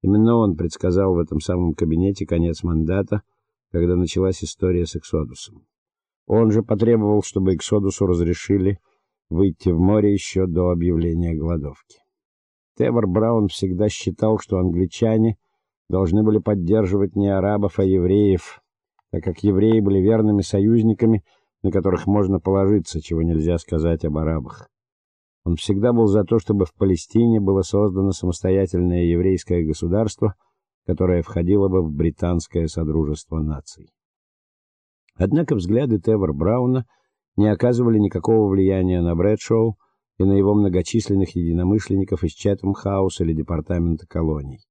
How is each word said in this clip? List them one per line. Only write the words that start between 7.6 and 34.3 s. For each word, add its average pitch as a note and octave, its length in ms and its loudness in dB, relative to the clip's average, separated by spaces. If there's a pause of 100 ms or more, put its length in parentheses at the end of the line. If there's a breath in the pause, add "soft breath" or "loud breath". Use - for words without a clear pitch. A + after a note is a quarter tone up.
разрешили F2+ 760 0 (500)
выйти F2+ 400 0
в E2 100 0
море G2+ 340 4
еще F#2+ 320 -2
до F2+ 240 0
объявления E2+ 640 -2
голодовки. D2+ 640 -8 (800)
Тевер A2+ 300 0
Браун A2 420 0
всегда F#2+ 400 -2
считал, G#2+ 500 -2
что - 180 -4
англичане G#2 800 0 (520)
должны F#2+ 340 2
были G#2+ 140 2
поддерживать G2 800 0
не G2+ 120 0
арабов, G2 500 0
а F#2+ 60 0
евреев, F#2+ 800 2 (500)
так E2 120 -6
как F2+ 160 -6
евреи G#2 400 2
были G2 200 2
верными G#2+ 420 2
союзниками, A2 840 2 (360)
на F#2 100 -2
которых F2+ 360 -2
можно G2 320 0
положиться, G2 640 0
чего E2 200 -4
нельзя E2 360 0
сказать E2 480 -2
об D2+ 120 -4
арабах. D#2 520 -6 (760)
Он E2+ 140 -2
всегда G#2+ 360 -2
был A2+ 120 4
за G2+ 180 2
то, A2+ 160 0
чтобы G2+ 260 0
в - 80 -18
Палестине A2 680 0
было G2 220 0
создано G2 480 0
самостоятельное F2+ 920 0
еврейское F2 640 0
государство, G2 680 -2 (500)
которое F2+ 380 0
входило F#2+ 440 0
бы F#2 140 2
в D#2+ 100 -4
британское E2 760 -2
содружество D#2 720 -4
наций. D2+ 520 -10 (1200)